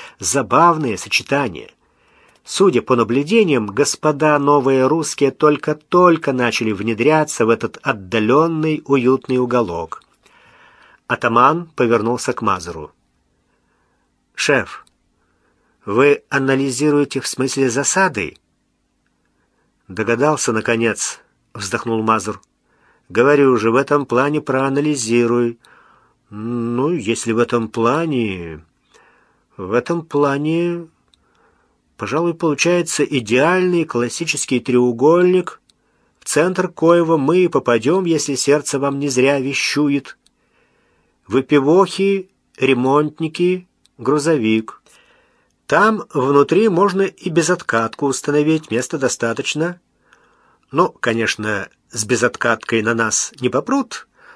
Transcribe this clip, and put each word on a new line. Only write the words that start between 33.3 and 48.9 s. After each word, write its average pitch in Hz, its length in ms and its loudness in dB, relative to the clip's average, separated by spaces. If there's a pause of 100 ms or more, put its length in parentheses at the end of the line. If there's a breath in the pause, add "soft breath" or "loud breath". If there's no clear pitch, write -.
классический 131 760 -4
треугольник, 143 1000 2 (580)
в - 60 -18
центр 180 420 0
коего 165 480 2
мы 165 300 2
и - 20 2
попадем, 139 580 0
если 147 300 -2
сердце 143 440 0
вам 139 200 -4
не 143 80 -4
зря 135 320 2
вещует. 139 800 -2 (1080)
Выпивохи, 165 1040 2 (280)
ремонтники, 151 1080 0 (300)
грузовик. 127 840 0 (840 soft breath)
Там 202 360 2 (100)
внутри 143 560 4
можно 190 340 0
и - 260 -6
безоткатку 151 800 -2
установить, 147 640 0
места 123 260 -4